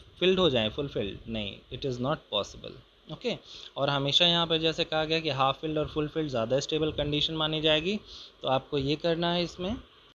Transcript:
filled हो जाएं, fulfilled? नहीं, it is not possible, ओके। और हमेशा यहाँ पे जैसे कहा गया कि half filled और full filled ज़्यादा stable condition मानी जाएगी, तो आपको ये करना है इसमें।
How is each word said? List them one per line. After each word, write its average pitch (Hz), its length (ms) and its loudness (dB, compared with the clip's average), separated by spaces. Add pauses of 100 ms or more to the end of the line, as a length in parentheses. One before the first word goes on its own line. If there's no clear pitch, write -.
(200)
filled 185 200 4
हो 175 100 6
जाएं, 110 200 4
fulfilled? 131 480 -4 (100)
नहीं, 110 300 -6 (120)
it 127 160 -8
is 123 160 -2
not 151 320 -2
possible, - 500 -6 (240)
ओके। 175 280 -4 (420)
और 139 120 0
हमेशा 143 360 2
यहाँ 170 220 4
पे 160 120 0
जैसे 160 260 0
कहा 156 200 -2
गया 160 140 0
कि 160 120 -2
half 135 300 2
filled 156 160 -2
और 147 100 0
full 151 200 -2
filled 156 220 -2
ज़्यादा 123 300 2
stable 156 340 0
condition 147 420 0
मानी 156 260 0
जाएगी, 156 340 2 (460)
तो 135 60 -4
आपको 135 300 0
ये 139 200 0
करना 170 360 0
है 175 100 2
इसमें। 180 320 -4 (440)